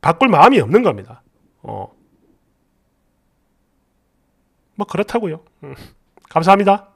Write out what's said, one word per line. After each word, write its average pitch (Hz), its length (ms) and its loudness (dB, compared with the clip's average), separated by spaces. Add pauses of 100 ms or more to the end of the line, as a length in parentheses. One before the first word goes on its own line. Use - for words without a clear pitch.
바꿀 170 260 0
마음이 202 320 4
없는 156 240 0
겁니다. 117 380 -8 (400)
어. 101 280 -16 (2750)
뭐 208 100 -8
그렇다고요. 196 540 -8 (240)
음. 135 100 -18 (540)
감사합니다. 196 680 0